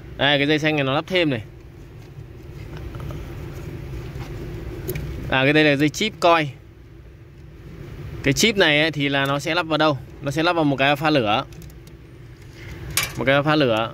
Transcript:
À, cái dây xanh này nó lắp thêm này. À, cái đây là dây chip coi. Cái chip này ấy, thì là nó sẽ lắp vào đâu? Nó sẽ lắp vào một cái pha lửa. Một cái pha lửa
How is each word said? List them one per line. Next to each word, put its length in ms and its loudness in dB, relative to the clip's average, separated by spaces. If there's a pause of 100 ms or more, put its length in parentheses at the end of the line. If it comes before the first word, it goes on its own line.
(180)
À, 200 4
cái 80 2
dây 120 4
xanh 180 2
này 80 2
nó 100 2
lắp 120 0
thêm 240 2
này. 120 -2 (4000)
À, 140 2
cái 80 4
đây 120 6
là 120 4
dây 120 2
chip 320 -2
coi. 280 6 (1700)
Cái 100 2
chip 240 2
này 240 6
ấy, 100 4
thì 180 -2
là 180 2
nó 120 0
sẽ 160 -2
lắp 120 0
vào 120 0
đâu? 200 4 (240)
Nó 80 -4
sẽ 120 -2
lắp 100 4
vào 120 2
một 120 4
cái 200 4
pha 140 0
lửa. 340 2 (1700)
Một 60 -2
cái 180 4
pha 140 4
lửa 380 2